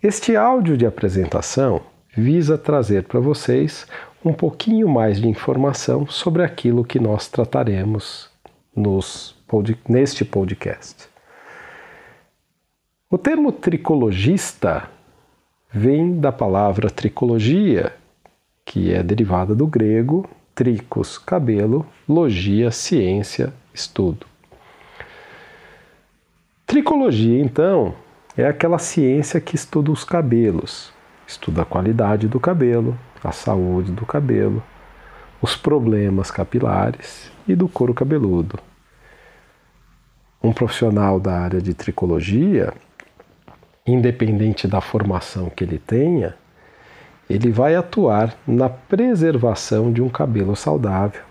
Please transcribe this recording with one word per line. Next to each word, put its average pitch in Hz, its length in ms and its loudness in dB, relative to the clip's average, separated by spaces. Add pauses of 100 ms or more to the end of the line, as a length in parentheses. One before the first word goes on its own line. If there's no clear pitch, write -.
Este 208 360 2
áudio 214 400 4
de 120 80 4
apresentação 98 960 0 (340)
visa 147 420 2
trazer 107 460 2
pra - 160 0
vocês 135 680 0 (380)
um 165 80 2
pouquinho 208 560 0
mais 110 320 2
de 117 80 2
informação 135 800 0
sobre 170 340 -2
aquilo 120 440 0
que 123 160 -2
nós 107 260 -2
trataremos 107 1000 -2 (440)
nos 98 640 -4 (100)
pod-, 110 320 0 (120)
neste 131 340 2
podcast. - 880 -6 (2000)
O 180 80 0
termo 294 340 2
tricologista 135 1400 0 (800)
vem 147 480 2
da 143 140 2
palavra 101 580 0
tricologia, 120 1000 0 (720)
que 90 300 -2
é 90 100 0
derivada 95 500 0
do 135 140 0
grego 123 580 0 (300)
tricos, 110 640 -4
cabelo, 120 680 0 (220)
logia, 113 640 2
ciência, 104 840 -2 (200)
estudo. - 520 -4 (2500)
Tricologia, 214 760 2
então, 143 520 2 (440)
é 123 100 2
aquela 165 320 0
ciência 147 600 0
que - 160 -8
estuda 151 340 -2
os - 140 -4
cabelos, 117 880 0 (340)
estuda - 360 -6
a - 20 -2
qualidade 107 640 0
do 127 100 -2
cabelo, 123 580 0 (240)
a - 120 -8
saúde 92 580 -2
do 107 140 -6
cabelo, 110 580 0 (800)
os - 160 -4
problemas 104 720 0
capilares 110 1000 -4 (160)
e 190 80 2
do 180 140 2
couro 123 260 0
cabeludo. 110 640 0 (1800)
Um 113 120 2
profissional 104 680 2
da 95 180 -2
área 90 240 -2
de 90 120 -4
tricologia, 92 1000 0 (1120)
independente 110 840 2
da 98 100 0
formação 92 680 -4
que - 160 -6
ele 80 140 -6
tenha, 131 540 0 (920)
ele 117 220 2
vai 131 260 2
atuar 120 600 0 (100)
na 127 240 2
preservação 131 1200 0
de 113 80 0
um 127 80 2
cabelo 110 480 -2
saudável 101 760 -2